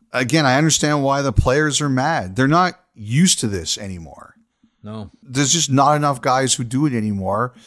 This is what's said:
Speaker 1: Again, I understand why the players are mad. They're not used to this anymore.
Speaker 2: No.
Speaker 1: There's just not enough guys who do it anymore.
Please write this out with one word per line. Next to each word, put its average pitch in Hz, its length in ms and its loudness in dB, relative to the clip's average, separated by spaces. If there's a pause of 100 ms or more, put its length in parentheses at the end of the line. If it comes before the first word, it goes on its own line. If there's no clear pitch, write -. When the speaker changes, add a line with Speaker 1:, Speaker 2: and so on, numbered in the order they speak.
(120)
Speaker 1:
Again, 131 320 0
I 127 140 4
understand 151 440 2
why 139 200 0
the 135 100 0
players 139 480 2
are 147 80 -2
mad. 127 480 -2
They're 131 120 2
not 170 320 2 (140)
used 127 460 0
to 123 60 0
this 92 320 -4
anymore. 90 560 -14 (480)
Speaker 2:
No. 107 280 -12 (120)
Speaker 1:
There's 135 300 -2
just 156 180 -2
not 139 260 4
enough 143 240 -2
guys 131 340 0
who 123 100 -4
do 135 220 0
it 139 60 0
anymore. 107 600 -2 (140)